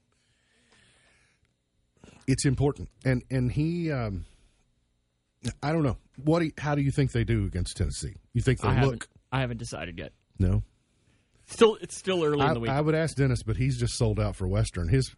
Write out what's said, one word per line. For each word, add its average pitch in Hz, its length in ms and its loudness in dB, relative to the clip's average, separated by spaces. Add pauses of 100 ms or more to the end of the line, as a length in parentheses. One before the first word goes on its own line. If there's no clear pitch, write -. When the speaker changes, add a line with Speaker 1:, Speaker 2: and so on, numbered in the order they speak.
(2250)
Speaker 1:
it's 135 200 0
important. 135 420 0 (160)
And, 127 260 0
and 127 220 0
he, 165 400 -2
um, 110 320 -4 (1400)
I 143 100 -2
don't 165 100 2
know. 127 160 0 (260)
What 160 140 4
do 165 80 2
you, - 100 -6
how 147 180 -2
do 147 60 0
you 139 100 2
think 131 220 0
they 117 120 0
do 110 200 0
against 90 320 -4
Tennessee? - 380 -4 (180)
You 120 80 2
think 123 200 2
they 127 80 0
Speaker 2:
I 131 80 4
Speaker 1:
look 131 80 4
Speaker 2:
haven't, 127 220 -2 (240)
I 131 100 -2
haven't 120 180 -4
decided 87 400 -10
yet. 73 140 -10 (260)
Speaker 1:
No? 98 240 4 (840)
Speaker 2:
Still, 220 360 6
it's - 160 -12
still 185 260 0
early 147 160 2
Speaker 1:
I, 143 80 4
Speaker 2:
in 160 60 2
the 117 60 -4
week. 117 100 -2
Speaker 1:
I 139 100 0
would 156 140 2
ask 160 220 0
Dennis, 127 260 2
but 107 160 -4
he's 127 200 0
just 120 200 -2
sold 110 200 2
out 104 180 0
for 92 120 -4
Western. 95 400 0
His, 131 300 2